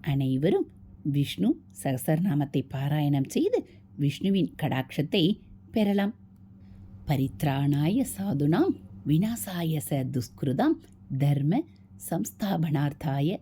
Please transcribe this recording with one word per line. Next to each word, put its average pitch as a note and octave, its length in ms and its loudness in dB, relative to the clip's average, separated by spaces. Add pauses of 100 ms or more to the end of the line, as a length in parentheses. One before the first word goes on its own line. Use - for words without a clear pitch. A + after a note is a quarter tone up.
அனைவரும் C#3 640 2 (360)
விஷ்ணு D3 580 0 (220)
சகஸ்ரநாமத்தை D3 840 0
பாராயணம் C#3+ 600 0
செய்து G#4 380 0 (320)
விஷ்ணுவின் E3+ 540 0 (100)
கடாட்சத்தை D3+ 760 0 (320)
பெறலாம். G3+ 440 2 (920)
பரித்ராணாய C#3+ 960 2 (120)
சாதுனாம் F#3+ 580 2 (320)
விநாசாய E3+ 800 0
ச - 20 -4
துஷ்கிருதாம் C#3 840 0 (420)
தர்ம C#3+ 440 2 (480)
சம்ஸ்தாபனார்த்தாய D#3+ 1300 -2